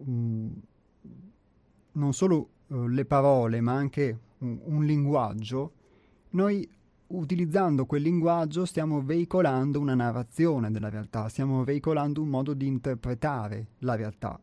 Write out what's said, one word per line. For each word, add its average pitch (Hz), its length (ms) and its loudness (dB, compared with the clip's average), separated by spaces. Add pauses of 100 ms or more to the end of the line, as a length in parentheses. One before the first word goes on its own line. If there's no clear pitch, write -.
mm, 117 440 -2 (1400)
non 143 200 2
solo, 170 360 2 (200)
eh, 123 200 -2
le 127 160 0
parole, 131 560 4
ma 117 120 2
anche 135 460 0 (200)
un, 120 260 -6
un 151 200 0
linguaggio, 139 880 0 (580)
noi 196 380 0 (500)
utilizzando 165 640 2
quel 143 180 0
linguaggio 165 640 2
stiamo 156 380 -2
veicolando 147 800 2
una 139 140 0
narrazione 120 760 0
della 107 180 -2
realtà, 107 400 -6
stiamo 131 360 0
veicolando 147 580 0
un 156 60 -2
modo 139 260 0
di 135 120 -2
interpretare 123 1000 -2 (120)
la 123 160 -2
realtà, 110 480 -6